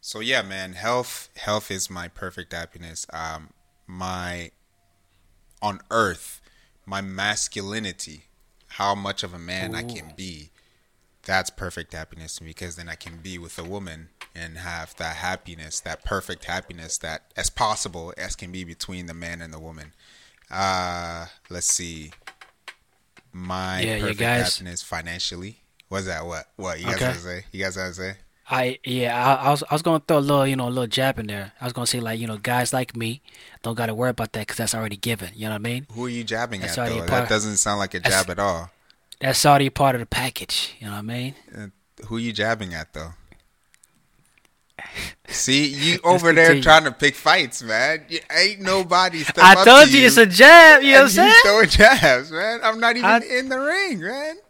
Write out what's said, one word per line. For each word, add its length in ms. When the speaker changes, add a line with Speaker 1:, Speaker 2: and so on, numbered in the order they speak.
Speaker 1:
So, 200
yeah, 220
man, 320
health, 640
health 340
is 180
my 200
perfect 440
happiness. 600
Um, 380
my, 640
on 180
earth, 500
my 160
masculinity, 1200
how 260
much 280
of 120
a 40
man 360
I 80
can 280
Speaker 2:
Ooh. 60
Speaker 1:
be, 340
that's 260
perfect 420
happiness 440
to 80
me, 60
because 260
then 120
I 60
can 240
be 200
with 200
a 60
woman 440
and 240
have 380
that 200
happiness, 640
that 240
perfect 400
happiness 540
that 260
as 140
possible 680
as 200
can 160
be 120
between 420
the 80
man 280
and 100
the 60
woman. 340
Uh, 760
let's 160
see. 460
My 480
Speaker 2:
Yeah, 160
yeah, 40
Speaker 1:
perfect 200
Speaker 2:
guys. 340
Speaker 1:
happiness 280
financially. 760
What's 180
that? 180
What? 320
What? 240
You 60
guys 100
Speaker 2:
Okay. 120
Speaker 1:
wanna 120
say? 320
You 120
guys 120
wanna 180
say? 220
Speaker 2:
I, 340
yeah, 300
I, 200
I 40
was, 200
I 40
was 80
gonna 240
throw 120
a 20
little, 260
you 100
know, 100
a 40
little 160
jab 320
in 80
there. 340
I 40
was 100
gonna 120
say, 140
like, 180
you 80
know, 120
guys 340
like 240
me 240
don't 120
gotta 200
worry 160
about 220
that 160
'cause 80
that's 180
already 220
given. 380
You 120
know 40
what 60
I 20
mean? 340
Speaker 1:
Who 140
are 20
you 160
jabbing 380
Speaker 2:
That's 100
Speaker 1:
at, 60
Speaker 2:
already 220
Speaker 1:
though? 60
Speaker 2:
part 180
Speaker 1:
That 40
doesn't 300
sound 220
like 140
a 60
Speaker 2:
that's 140
Speaker 1:
jab 160
at 80
all. 320
Speaker 2:
That's 240
already 240
part 280
of 40
the 60
package. 720
You 80
know 60
what 60
I 40
mean? 320
Speaker 1:
Uh, 120
who 120
you 140
jabbing 400
at, 220
though? 180
Speaker 2:
<laughs> 500
Speaker 1:
See, 380
you 260
Speaker 2:
Let's 120
Speaker 1:
over 280
there 140
Speaker 2:
continue. 160
Speaker 1:
trying 220
to 80
pick 240
fights, 460
man. 460
You, 120
ain't 260
nobody 640
step 140
Speaker 2:
I 160
Speaker 1:
up 100
Speaker 2:
told 240
Speaker 1:
to 40
Speaker 2:
you 80
Speaker 1:
you. 60
Speaker 2:
it's 100
a 100
jab. 560
You 100
know 20
what 60
I'm 40
Speaker 1:
And 80
Speaker 2:
saying? 160
Speaker 1:
you 140
throwing 260
<laughs> 320
jabs, 320
man. 300
I'm 180
not 160
even 140
Speaker 2:
I 100
Speaker 1:
in 300
the 80
ring, 420
man. 360